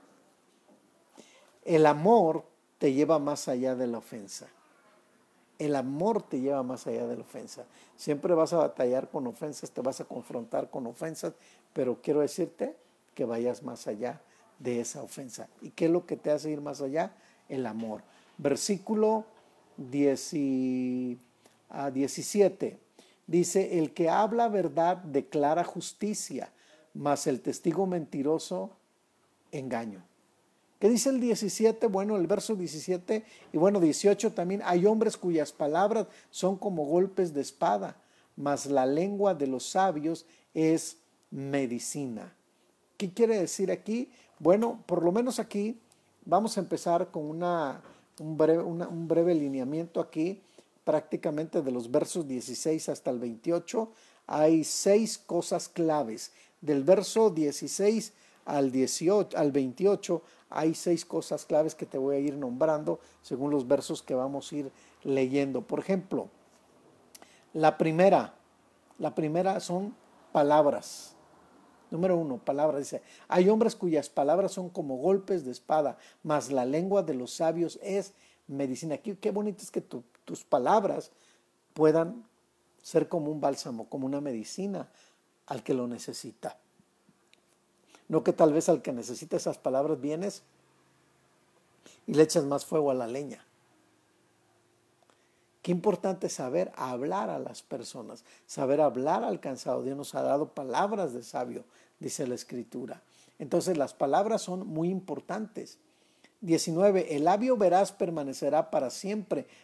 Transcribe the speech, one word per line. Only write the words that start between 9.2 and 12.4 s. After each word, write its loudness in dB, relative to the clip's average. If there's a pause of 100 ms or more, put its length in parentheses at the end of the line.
ofensas, -10
te -10
vas -4
a -10
confrontar -8
con -8
ofensas, -8 (380)
pero -2
quiero 2
decirte -2 (400)